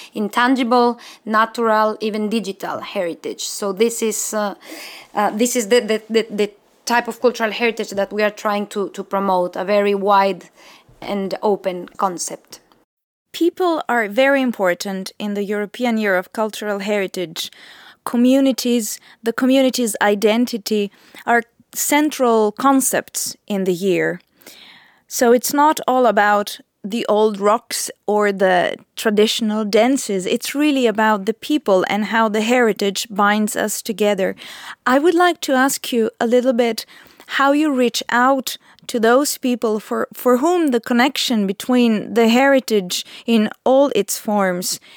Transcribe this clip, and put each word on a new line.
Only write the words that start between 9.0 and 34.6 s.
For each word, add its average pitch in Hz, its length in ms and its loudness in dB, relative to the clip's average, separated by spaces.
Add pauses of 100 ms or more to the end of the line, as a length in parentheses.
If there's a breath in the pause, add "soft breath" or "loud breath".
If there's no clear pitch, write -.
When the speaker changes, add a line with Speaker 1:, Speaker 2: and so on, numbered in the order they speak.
Speaker 1:
promote, 185 540 -2
a 185 80 -6
very 202 300 2
wide 196 560 0 (500 loud breath)
and 95 400 -6
open 185 560 -4
concept. - 640 -8 (720)
Speaker 2:
People 339 560 -2
are 233 180 0
very 262 360 2
important 190 760 -4
in 208 140 -6
the 202 120 -4
European 208 520 -4
Year 202 220 0
of - 160 -8
Cultural 208 460 -4
Heritage. 190 720 -6 (540 loud breath)
Communities, 247 960 2 (220 soft breath)
the 226 100 -4
community's 254 680 2
identity 208 920 0 (320 loud breath)
are 233 200 2 (300)
central 240 800 2
concepts - 920 -2
in 196 180 -2
the 180 80 0
year. 175 480 -2 (880 loud breath)
So 240 240 2
it's 247 200 2
not 294 340 2
all 254 200 2
about 208 520 2 (240)
the 214 220 -6
old 214 340 2
rocks 208 520 -2 (160)
or 208 260 2
the 185 440 0 (200)
traditional 214 680 0
dances. 214 580 0
It's - 300 -4
really 277 320 2
about 214 400 0
the 220 80 -2
people 208 560 0
and 208 160 -2
how 226 240 0
the 214 100 0
heritage 214 680 0
binds 208 440 2
us - 280 -4
together. 196 520 0 (520 loud breath)